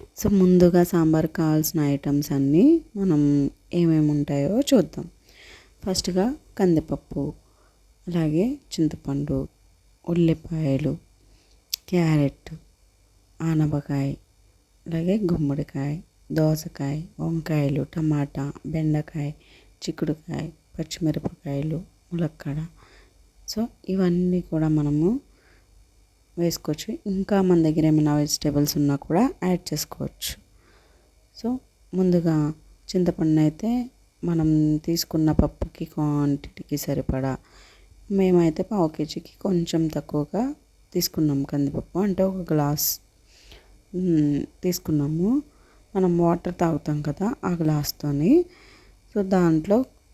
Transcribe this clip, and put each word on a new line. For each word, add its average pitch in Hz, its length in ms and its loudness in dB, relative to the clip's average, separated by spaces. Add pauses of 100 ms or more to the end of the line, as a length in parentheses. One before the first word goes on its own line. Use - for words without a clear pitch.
(220)
So, 208 100 0
ముందుగా 180 520 6
సాంబార్ 160 420 2
కావాల్సిన 156 540 0
ఐటమ్స్ 143 520 -2
అన్నీ 160 480 4 (160)
మనం 147 540 2 (240)
ఏమేమి 160 360 4
ఉంటాయో 143 500 0
చూద్దాం. 220 440 2 (840)
ఫస్ట్గా 190 480 0 (240)
కందిపప్పు, 151 760 0 (720)
అలాగే 170 500 0 (140)
చింతపండు, 143 760 -2 (600)
ఉల్లిపాయలు, 160 880 0 (920)
క్యారెట్, 156 680 0 (880)
ఆనపకాయ, 147 720 0 (720)
అలాగే 170 320 0
గుమ్మడికాయ, 151 840 -2 (320)
దోసకాయ, 156 720 -2 (180)
వంకాయలు, 151 640 -2 (100)
టమాటా, 143 560 -4 (140)
బెండకాయ, 151 600 -4 (380)
చిక్కుడుకాయ, 151 840 -8
పచ్చిమిరపకాయలు, 156 1300 -6 (300)
ములక్కాడ. 160 540 -6 (840)
So, 226 180 -4 (220)
ఇవన్నీ 180 520 2
కూడా 160 280 -2
మనము 156 520 2 (1160)
వేసుకోవచ్చు. 170 680 -4
ఇంకా 196 360 0
మన 180 200 4
దగ్గర 156 240 2
ఏమైనా 156 280 4
వెజిటేబుల్స్ 147 640 0
ఉన్నా 143 200 2
కూడా 190 340 0 (140)
యాడ్ 180 280 -2
చేసుకోవచ్చు. - 640 -8 (1080)
So, 247 160 -4 (360)
ముందుగా 170 600 2 (420)
చింతపండు 165 440 2
అయితే 226 500 0 (340)
మనం 156 520 2
తీసుకున్న 156 560 0
పప్పుకి - 520 -4
క్వాంటిటీకి 147 920 -4
సరిపడా, 135 600 -4 (720)
మేమైతే 180 520 4
పావు 180 260 0
కేజీకి 156 520 -8
కొంచెం 170 480 0
తక్కువగా 156 640 -4 (380)
తీసుకున్నాం 151 520 0
కందిపప్పు, 143 540 -4
అంటే 190 240 0
ఒక 190 300 -2
గ్లాస్, 151 480 0 (960)
మ్, 156 440 2 (220)
తీసుకున్నాము. 175 800 0 (540)
మనం 180 220 2
వాటర్ 170 420 0
తాగుతాం 151 420 -2
కదా 190 320 -4 (100)
ఆ - 60 -2
గ్లాస్తోని. 156 920 0 (720)
So, 208 60 0
దాంట్లో 190 640 2 (300)